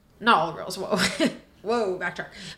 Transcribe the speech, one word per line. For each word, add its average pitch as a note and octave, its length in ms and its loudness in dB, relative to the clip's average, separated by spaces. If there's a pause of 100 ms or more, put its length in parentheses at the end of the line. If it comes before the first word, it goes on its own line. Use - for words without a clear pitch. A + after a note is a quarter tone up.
(200)
not G#3+ 160 6
all D#3+ 160 2
girls. - 260 -8
Whoa, F#3+ 200 0 (480)
<laughs> - 160 -20
whoa, G3+ 360 0
backtrack. F3 300 -6 (300)